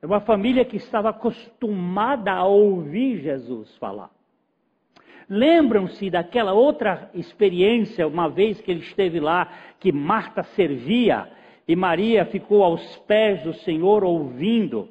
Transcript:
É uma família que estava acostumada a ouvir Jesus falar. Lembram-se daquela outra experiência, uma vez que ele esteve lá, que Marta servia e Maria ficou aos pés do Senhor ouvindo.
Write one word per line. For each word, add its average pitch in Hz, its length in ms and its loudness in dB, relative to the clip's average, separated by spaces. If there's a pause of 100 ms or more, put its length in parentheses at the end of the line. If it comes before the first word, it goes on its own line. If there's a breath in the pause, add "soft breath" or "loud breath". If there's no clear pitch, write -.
É 147 40 -12
uma 202 140 0
família 233 440 2
que 226 120 -10
estava 214 340 -4
acostumada 208 1200 -4
a 180 120 0
ouvir 202 800 2
Jesus 123 560 -8
falar. 101 320 -12 (1160 loud breath)
Lembram-se 214 840 2
daquela 185 420 -2
outra 220 640 2
experiência, 185 920 0
uma 160 220 -2
vez 190 320 0
que - 100 -10
ele 175 100 -4
esteve 170 400 -4
lá, 165 300 0 (280 loud breath)
que 190 140 0
Marta 175 500 -2
servia 147 880 0 (360 loud breath)
e 165 100 2
Maria 185 500 2
ficou 202 380 2
aos 170 320 -2 (100)
pés 208 380 2
do 160 100 -6
Senhor 185 480 2
ouvindo. 160 880 -2